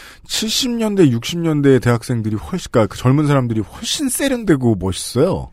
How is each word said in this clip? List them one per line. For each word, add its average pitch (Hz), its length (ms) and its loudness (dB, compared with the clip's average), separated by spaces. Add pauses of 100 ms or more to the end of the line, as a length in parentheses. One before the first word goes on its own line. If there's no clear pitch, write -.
(280)
칠십 220 440 -4
년대, 214 380 4
육십 117 300 -4
년대의 147 420 4
대학생들이 117 560 0
훨씬, - 340 -8
그러니까 110 220 2
그 - 40 -14
젊은 143 300 2
사람들이 123 320 0
훨씬 247 500 -6
세련되고 196 680 2
멋있어요. 95 720 -2